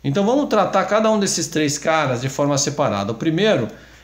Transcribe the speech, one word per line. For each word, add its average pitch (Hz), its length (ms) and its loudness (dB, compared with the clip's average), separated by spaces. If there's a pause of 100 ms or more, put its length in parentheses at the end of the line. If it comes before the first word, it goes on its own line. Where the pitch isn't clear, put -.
Então 151 240 0
vamos 262 240 2
tratar 190 340 2
cada 220 260 2
um 220 80 2
desses 185 280 -2
três 151 320 -2
caras 147 420 0
de 135 80 -4
forma 143 300 0
separada. 117 540 -2
O - 20 -4
primeiro 160 520 0 (380)